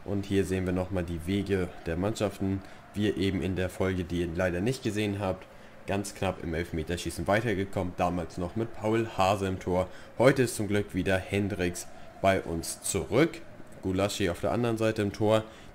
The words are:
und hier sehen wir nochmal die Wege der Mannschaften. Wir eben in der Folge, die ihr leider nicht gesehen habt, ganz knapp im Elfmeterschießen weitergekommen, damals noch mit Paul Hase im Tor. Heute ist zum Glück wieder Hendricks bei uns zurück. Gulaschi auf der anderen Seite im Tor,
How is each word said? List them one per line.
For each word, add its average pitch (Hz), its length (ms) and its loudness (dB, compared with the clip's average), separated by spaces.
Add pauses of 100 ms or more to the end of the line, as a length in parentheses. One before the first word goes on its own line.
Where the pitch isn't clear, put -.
und 98 220 -2
hier 98 180 4
sehen 92 200 0
wir 92 80 2
nochmal 90 300 0
die 85 240 -4
Wege 95 420 0 (180)
der 82 100 -2
Mannschaften. 95 680 0 (320)
Wir 104 220 2
eben 95 260 2
in 90 140 0
der 90 140 0
Folge, 95 340 0
die 85 160 -2
ihr 85 160 0
leider 90 240 2
nicht 120 240 -2
gesehen 104 340 0
habt, 95 260 -2 (440)
ganz 101 260 -2
knapp 92 300 -2
im 82 100 -2
Elfmeterschießen 85 720 -4
weitergekommen, 98 720 0
damals 87 400 0
noch 87 180 -4
mit 113 200 -2
Paul 110 420 2
Hase 95 320 4
im 95 100 -2
Tor. 90 300 0 (300)
Heute 139 240 6
ist 117 120 0
zum 104 140 -2
Glück 101 260 0
wieder 95 240 2
Hendricks 92 720 0 (340)
bei 95 180 6
uns - 420 -6
zurück. 110 580 2 (400)
Gulaschi 95 480 0
auf - 120 -2
der 101 100 0
anderen 117 260 2
Seite 110 260 2
im 101 100 2
Tor, 110 320 4 (300)